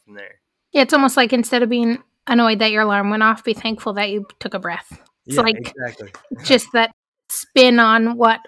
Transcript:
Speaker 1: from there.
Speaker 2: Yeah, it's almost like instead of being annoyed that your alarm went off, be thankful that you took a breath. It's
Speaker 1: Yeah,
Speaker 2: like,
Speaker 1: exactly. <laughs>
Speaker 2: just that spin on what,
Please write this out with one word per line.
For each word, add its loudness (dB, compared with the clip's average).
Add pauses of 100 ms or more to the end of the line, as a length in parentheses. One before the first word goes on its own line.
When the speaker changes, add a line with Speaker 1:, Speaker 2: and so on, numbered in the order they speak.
Speaker 1:
from -20
there. -20 (320)
Speaker 2:
Yeah, 2
it's 0
almost 2
like 2
instead 0
of 0
being -2 (240)
annoyed 2
that 2
your 0
alarm 0
went -2
off, 0
be -2
thankful -8
that -4
you -6 (120)
took -10
a -8
breath. -12 (260)
It's -4
Speaker 1:
Yeah, 2
Speaker 2:
like, 0
Speaker 1:
exactly. -14 (140)
<laughs> -14
Speaker 2:
just 2
that 0 (360)
spin 4
on 4
what, 2